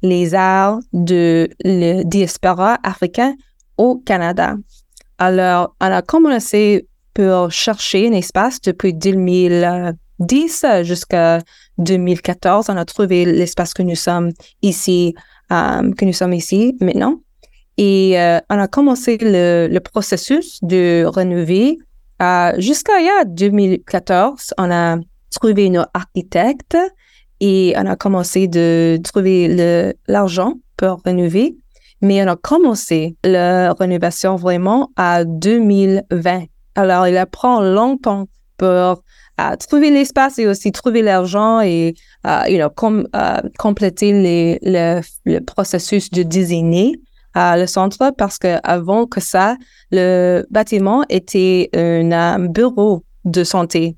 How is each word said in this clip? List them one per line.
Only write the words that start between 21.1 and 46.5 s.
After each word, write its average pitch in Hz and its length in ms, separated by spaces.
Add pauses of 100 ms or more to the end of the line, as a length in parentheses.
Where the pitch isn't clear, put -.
Euh, 180 380
jusqu'à 302 420
il 330 60
y - 20
a 392 160
deux 185 240
mille 196 340
quatorze, 196 760
on 180 120
a 170 280 (320)
trouvé 202 400
nos 170 140 (100)
architectes 185 840 (640)
et 190 360
on 196 100
a 190 100
commencé 190 520
de 165 540
trouver 185 460
le, 170 460 (120)
l'argent 202 480 (220)
pour 185 280
rénover. 180 520 (480)
Mais 196 200
on - 20
a 185 100
commencé 202 840
la 180 520
rénovation 185 600
vraiment 180 640
à 175 280
deux 170 340
mille 196 520
vingt. 175 360 (280)
Alors, 185 320
il 180 240
prend 247 300
longtemps 202 640 (300)
pour, 185 120
euh, - 880 (120)
trouver 294 220
l'espace 277 500
et 214 80
aussi 196 240
trouver 226 300
l'argent 208 580
et, 165 340 (320)
euh, - 220
you 185 100
know, 151 120
com-, 214 440
euh, - 260 (160)
compléter 208 560
les, 170 500
le, 170 380 (240)
le 165 160
processus - 720
de 180 140
designer, 170 680 (440)